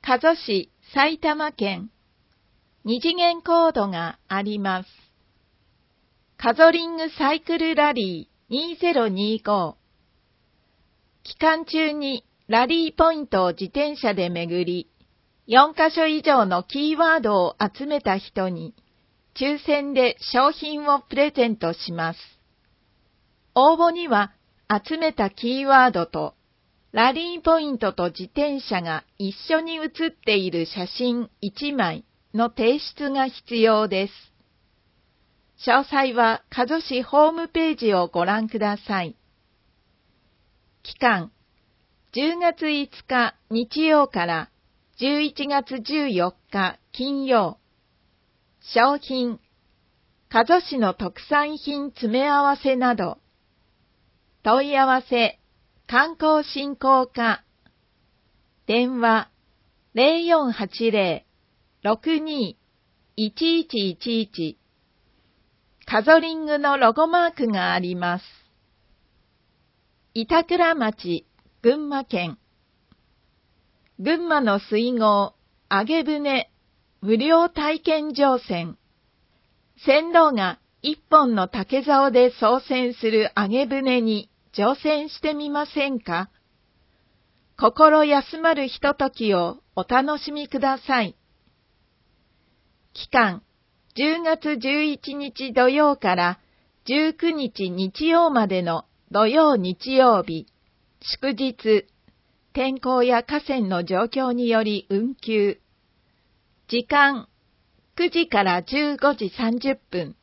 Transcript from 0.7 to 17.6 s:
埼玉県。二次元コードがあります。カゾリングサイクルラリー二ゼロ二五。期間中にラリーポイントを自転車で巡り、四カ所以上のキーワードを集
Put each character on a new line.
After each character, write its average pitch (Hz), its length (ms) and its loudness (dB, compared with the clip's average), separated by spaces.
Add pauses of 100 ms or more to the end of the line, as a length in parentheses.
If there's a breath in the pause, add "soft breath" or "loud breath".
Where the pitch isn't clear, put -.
埼 302 280 0
玉 302 320 -2
県。 196 400 -6 (920)
二 226 160 -4
次 330 140 -2
元 349 300 0
コ 339 240 2
ー 311 40 2
ド 208 160 -2
が 170 300 -8 (100)
あ 196 140 -4
り 208 160 -6
ま 190 260 -4
す。 - 60 -20 (1500)
カ 233 180 0
ゾ 320 160 8
リ 330 160 -4
ン 330 100 -8
グ 320 140 -6
サ 294 220 0
イ 320 80 -4
ク 330 180 -4
ル 320 160 -2
ラ 294 160 4
リ 190 360 -4 (220)
ー 220 40 -6
二 320 240 -6
ゼ 349 160 0
ロ 233 140 2
二 208 380 -2
五。 190 320 -4 (1400)
期 - 160 -18
間 320 280 0
中 311 260 -2
に 277 340 -8 (220)
ラ 226 180 2
リ 330 240 0
ー - 60 -14
ポ 330 160 4
イ 311 80 -6
ン 269 80 -10
ト 190 160 0
を 180 60 2
自 185 160 -6
転 294 320 -4
車 208 180 -2
で 180 140 -2
巡 170 360 -4
り、 175 240 -6 (560)
四 277 300 4
カ 320 160 2
所 320 160 0
以 311 160 -2
上 254 240 4
の 180 160 -2
キ 302 320 -4
ー - 20 -8
ワ 330 200 2
ー - 20 0
ド 208 240 2
を - 160 -2
集 208 260 -6